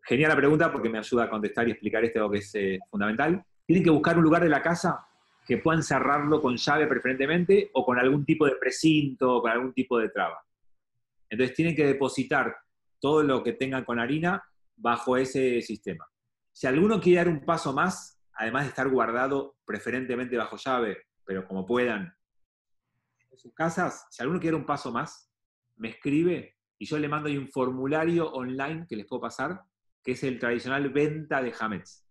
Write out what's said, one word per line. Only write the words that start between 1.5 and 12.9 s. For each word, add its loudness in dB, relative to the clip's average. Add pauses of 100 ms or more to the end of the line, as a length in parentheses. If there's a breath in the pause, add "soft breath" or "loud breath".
y 0
explicar -2
esto 0
que 0
es, -12
eh, -2 (100)
fundamental. -2 (200)
Tienen 4
que 4
buscar 4
un 6
lugar 6
de 4
la 2
casa -2 (400)
que 0
puedan 2
cerrarlo 2
con 0
llave 2
preferentemente 2
o 0
con 2
algún 4
tipo 4
de 4
precinto 2
o 2
con 0
algún -2
tipo 0
de 0
traba. -4 (840)
Entonces -2
tienen 0
que 2
depositar 0 (440)